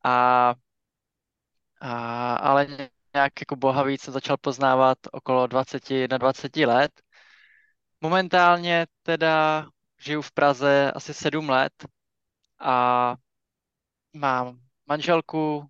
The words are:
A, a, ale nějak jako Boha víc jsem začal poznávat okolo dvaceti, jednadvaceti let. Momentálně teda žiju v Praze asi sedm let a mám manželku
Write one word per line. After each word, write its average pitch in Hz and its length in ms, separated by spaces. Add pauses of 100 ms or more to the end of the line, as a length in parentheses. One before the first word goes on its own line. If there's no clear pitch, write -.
A, 123 500 (1300)
a, 120 540
ale 139 320 (480)
nějak 139 260
jako 147 160
Boha 131 260
víc 135 200
jsem 135 120
začal 135 220
poznávat 131 640 (140)
okolo 127 340
dvaceti, 131 480
jednadvaceti 131 720
let. 123 260 (1080)
Momentálně 175 840 (160)
teda 156 640 (320)
žiju 147 240
v - 100
Praze 139 600
asi - 220
sedm 156 360
let 131 220 (840)
a 123 580 (1000)
mám 127 440 (260)
manželku 151 840